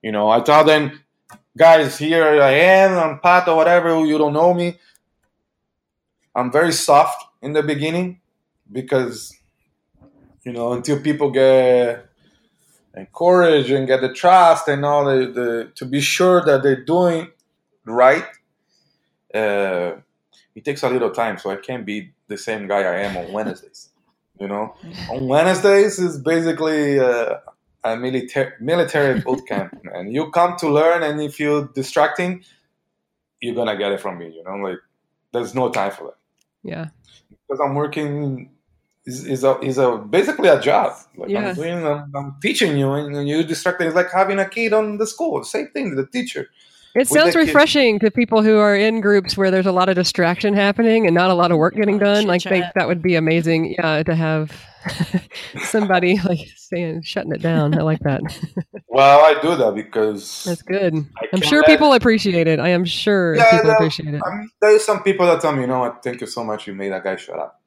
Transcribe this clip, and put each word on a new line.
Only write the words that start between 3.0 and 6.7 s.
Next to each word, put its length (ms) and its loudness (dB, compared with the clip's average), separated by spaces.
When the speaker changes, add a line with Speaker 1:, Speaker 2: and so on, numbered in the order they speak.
Speaker 1:
Pat 280 2
or 100 2
whatever, 480 2
you 120 0
don't 160 0
know 220 2
me." 240 -6
I'm 180 -4
very 200 2